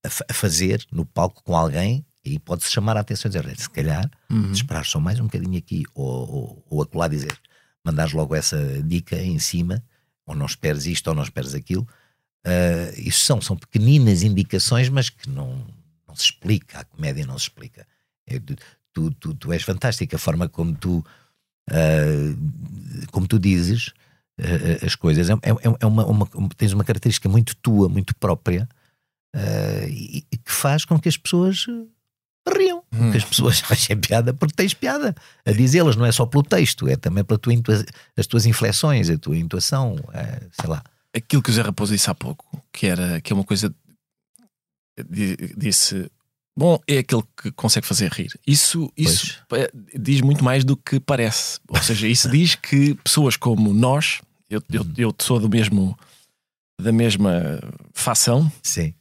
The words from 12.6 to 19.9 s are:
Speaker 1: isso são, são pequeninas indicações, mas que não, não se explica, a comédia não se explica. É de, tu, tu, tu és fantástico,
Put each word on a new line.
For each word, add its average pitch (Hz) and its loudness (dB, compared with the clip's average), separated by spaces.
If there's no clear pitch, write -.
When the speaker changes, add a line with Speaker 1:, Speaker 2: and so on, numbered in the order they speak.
Speaker 1:
isso - -2
são, 120 2
são 95 -4
pequeninas 110 4
indicações, 104 2
mas 131 0
que - -14
não, 131 -8
não 78 -20
se - -4
explica, - -2
a 71 -16
comédia 73 -6
não 65 -10
se - -6
explica. - -20
É 127 -8
de, 139 -10
tu, 80 -2
tu, 80 -8
tu 80 -6
és 82 -2
fantástico, 95 -4